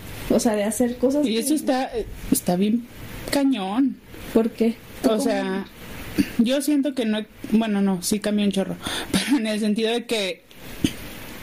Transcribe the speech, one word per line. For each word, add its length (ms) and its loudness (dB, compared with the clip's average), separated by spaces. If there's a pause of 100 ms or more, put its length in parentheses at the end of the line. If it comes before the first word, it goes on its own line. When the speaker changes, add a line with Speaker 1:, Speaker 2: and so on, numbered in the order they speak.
(300)
Speaker 1:
o 100 4
sea, 140 2
de 100 0
hacer 320 0
cosas 300 4
Speaker 2:
Y 80 2
Speaker 1:
que 60 2
Speaker 2:
eso 140 0
está, 360 0 (420)
está 240 2
bien 300 2 (440)
cañón. 680 2 (360)
Speaker 1:
¿Por 180 4
qué? 240 2 (280)
¿Tú 80 2
Speaker 2:
O 20 4
Speaker 1:
cómo? 100 2
Speaker 2:
sea, 440 0 (720)
yo 240 4
siento 320 2
que 100 -2
no, 200 0 (280)
bueno, 300 2
no, 200 2
sí 180 0
cambió 240 2
un 80 4
chorro, 220 -2 (200)
<laughs> 180 -6
pero 240 2
en 100 0
el 140 0
sentido 320 2
de 140 -2
que, 360 -2 (1000)